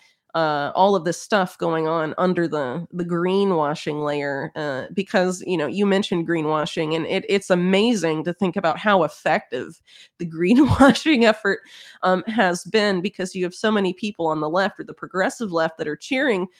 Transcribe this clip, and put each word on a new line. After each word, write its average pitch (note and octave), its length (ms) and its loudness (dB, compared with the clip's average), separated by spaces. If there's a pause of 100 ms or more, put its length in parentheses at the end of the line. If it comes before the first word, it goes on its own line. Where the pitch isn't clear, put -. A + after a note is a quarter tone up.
(340)
uh, D3+ 420 0
all G3 200 4
of E3+ 100 0
this E3+ 160 -2
stuff F#3+ 360 -2
going D#3+ 300 0
on D#3 300 -2
under F3 300 2
the, D3+ 440 -4
the F3 140 -6
greenwashing E3+ 1000 0
layer, C#3+ 520 -4
uh, C#3 380 -6
because, F#3 520 -2
you F#3 120 -2
know, D3+ 100 0
you G3 180 0
mentioned G3 420 0
greenwashing, D#3 680 -2
and D#3+ 120 -2
it, F#3+ 220 -4
it's G3 200 0
amazing F3+ 760 2
to F3 100 -4
think F3+ 220 -2
about F3 240 0
how G3 240 4
effective D#3 800 -4 (360)
the F3 80 -8
<laughs> E3 40 -8
greenwashing A#3+ 960 4
effort, G#3 340 2 (440)
um, F#3 240 2
has G3 380 0
been, G3+ 360 2
because F#3+ 340 -6
you F3+ 80 -4
have F3+ 100 -4
so G#3+ 180 0
many G3 220 2
people G3+ 340 -6
on D#3 120 -2
the D3+ 100 -4
left F#3 300 -2
or - 40 -12
the D3+ 100 -16
progressive F#3+ 580 -4
left D#3+ 260 0
that E3 100 -6
are D3+ 80 -4
cheering B3 520 -2 (120)